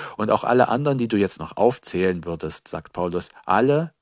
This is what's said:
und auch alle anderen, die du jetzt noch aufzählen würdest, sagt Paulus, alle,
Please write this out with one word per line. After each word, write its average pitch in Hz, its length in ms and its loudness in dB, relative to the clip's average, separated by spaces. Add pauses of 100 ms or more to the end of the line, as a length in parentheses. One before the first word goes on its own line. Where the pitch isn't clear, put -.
(160)
und 107 140 -2
auch 107 140 2
alle 123 240 4
anderen, 139 300 0
die 117 100 0
du 110 80 0
jetzt 98 220 0
noch - 180 -10
aufzählen 92 680 0
würdest, - 440 -6
sagt - 240 -10
Paulus, 87 360 -4 (160)
alle, 143 580 2